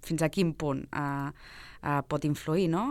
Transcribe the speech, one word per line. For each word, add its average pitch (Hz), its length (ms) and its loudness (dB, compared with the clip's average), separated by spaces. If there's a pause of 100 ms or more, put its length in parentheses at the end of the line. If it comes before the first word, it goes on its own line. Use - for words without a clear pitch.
fins 165 200 0
a 156 60 4
quin 170 240 2
punt, 139 400 -2
eh, 139 380 -2 (520)
eh, 143 240 2
pot 147 180 0
influir, 156 440 2
no? 175 220 2